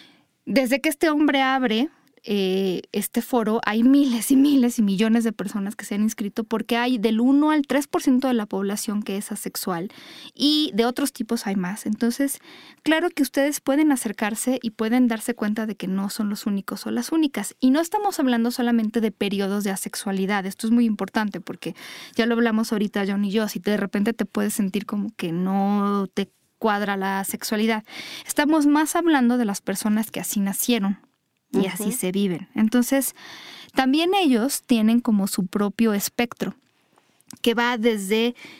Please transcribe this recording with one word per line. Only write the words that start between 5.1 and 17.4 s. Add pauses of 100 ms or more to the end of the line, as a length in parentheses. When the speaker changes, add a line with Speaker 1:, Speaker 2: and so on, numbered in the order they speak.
Speaker 1:
de
personas
que
se
han
inscrito
porque
hay
del
uno
al
tres
por
ciento
de
la
población
que
es
asexual (440)
y
de
otros
tipos
hay
más.
Entonces, (420)
claro
que
ustedes
pueden
acercarse
y
pueden
darse
cuenta
de
que
no
son
los
únicos
o
las
únicas.